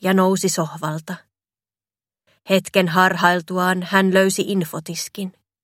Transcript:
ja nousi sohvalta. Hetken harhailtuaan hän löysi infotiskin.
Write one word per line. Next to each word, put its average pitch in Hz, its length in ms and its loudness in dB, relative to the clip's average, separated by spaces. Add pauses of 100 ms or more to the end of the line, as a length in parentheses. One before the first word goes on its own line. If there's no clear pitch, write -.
ja 190 120 0
nousi 190 360 2
sohvalta. 160 640 -6 (1300)
Hetken 190 380 2
harhailtuaan 180 960 2
hän 190 300 2
löysi 190 340 2
infotiskin. 175 840 -6 (300)